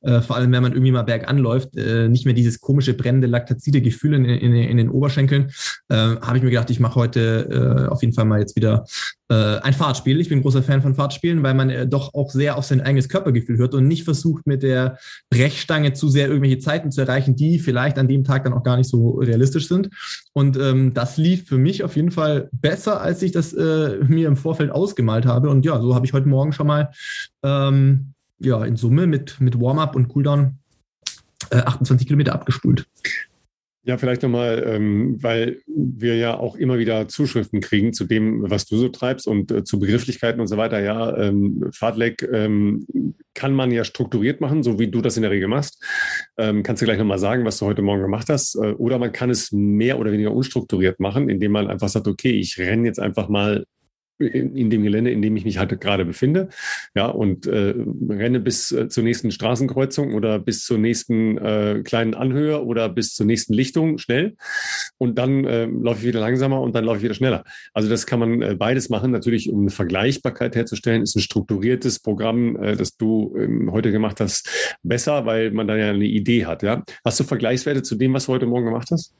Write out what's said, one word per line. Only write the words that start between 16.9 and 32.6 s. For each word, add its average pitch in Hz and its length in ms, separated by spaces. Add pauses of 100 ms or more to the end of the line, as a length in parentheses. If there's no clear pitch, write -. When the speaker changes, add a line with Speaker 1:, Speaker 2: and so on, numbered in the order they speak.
Speaker 1:
zu 135 100
erreichen, 131 340
die 156 240
vielleicht 135 400
an 131 80
dem 135 160
Tag 135 220
dann 127 80
auch 123 100
gar 123 140
nicht 127 120
so 117 300
realistisch 131 480
sind. 196 220 (440)
Und, 139 240
ähm, 131 360
das 127 240
lief 180 280
für 135 120
mich 160 260
auf - 140
jeden 170 140
Fall 151 420
besser, 190 480
als 175 200
ich 180 120
das, 165 200
äh, 156 440 (100)
mir 160 220
im 139 80
Vorfeld 156 340
ausgemalt 120 540
habe. 123 240
Und 135 160
ja, 156 140
so 120 140
habe 127 140
ich - 60
heute 139 160
Morgen 139 220
schon 147 160
mal, 147 240 (520)
ähm, 139 720 (260)
ja, 117 240
in 117 140
Summe 131 280
mit, 151 340
mit 123 200
Warm-up 147 360
und 123 120
Cooldown, 143 500 (960)
äh, 120 60
achtundzwanzig 127 500
Kilometer 147 260
abgespult. - 540 (960)